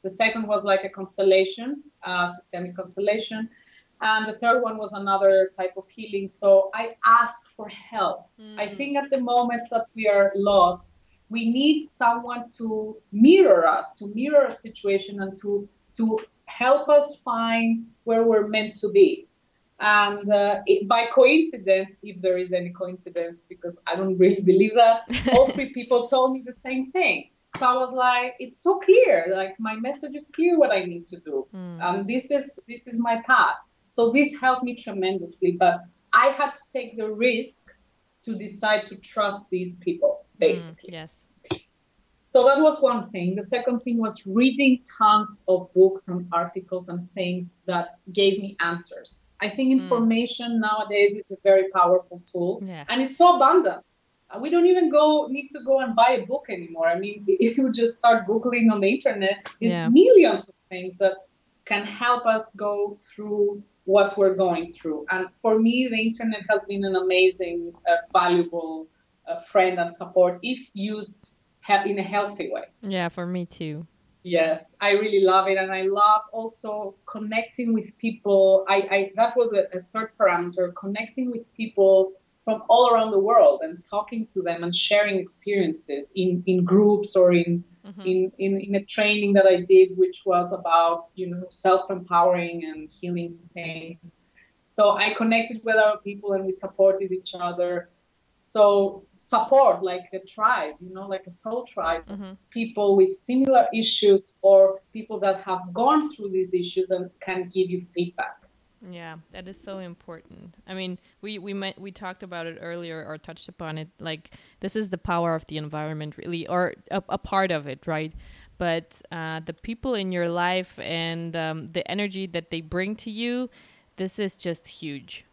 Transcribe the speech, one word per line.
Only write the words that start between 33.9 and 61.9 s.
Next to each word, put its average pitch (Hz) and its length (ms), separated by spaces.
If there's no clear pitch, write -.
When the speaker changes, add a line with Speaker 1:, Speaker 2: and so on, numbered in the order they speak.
Speaker 1:
this 277 300
helped 254 240
me 240 100
tremendously, 190 800
but 175 320
I 269 140
had 269 260
to - 80
take 247 240
the 214 160
risk 233 600
to 220 140
decide 214 500
to 190 100
trust 202 540
these 180 300
people, - 440
Speaker 2:
Mm, - 40
Speaker 1:
basically. 165 540
Speaker 2:
yes. 160 180
Speaker 1:
So 254 160
that 277 140
was 302 200
one 240 300
thing. 180 260
The 202 60
second 240 380
thing 233 180
was 220 280
reading 254 560
tons - 480
of 180 280
books 190 340
and 180 240
articles 180 560
and 175 240
things 180 540
that 175 320
gave 196 300
me 196 240
answers. - 800
I 208 80
think 262 180
Speaker 2:
Mm. 262 140
Speaker 1:
information 233 760
nowadays 208 560
is 202 160
a 190 140
very 190 260
powerful 190 600
tool, 185 340
Speaker 2:
Yes. 165 240
Speaker 1:
and 247 140
it's 262 160
so 349 180
abundant. 311 480
Uh, 208 100
we 285 80
don't 339 160
even 359 240
go, 302 380
need 269 240
to 294 120
go 269 180
and 233 140
buy 233 180
a - 20
book 262 240
anymore. 165 400
I 170 100
mean, 208 260
<laughs> 190 240
if 226 100
you 262 120
just 233 280
start 226 280
Googling 226 460
on 202 80
the 196 80
internet, 202 580
there's 180 140
Speaker 2:
Yeah. 170 160
Speaker 1:
millions 339 580
of - 60
things 180 280
that 190 180
can 208 180
help 240 400